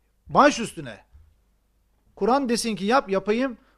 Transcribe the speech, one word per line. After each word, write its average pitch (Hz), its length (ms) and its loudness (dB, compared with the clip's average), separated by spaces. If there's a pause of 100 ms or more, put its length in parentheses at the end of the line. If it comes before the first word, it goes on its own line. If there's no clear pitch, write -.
(280)
Baş 233 320 4
üstüne. 139 380 -10 (1200)
Kur'an 240 340 0
desin 226 260 -4
ki 185 100 -8
yap, 247 240 0
yapayım. 220 480 -2 (200)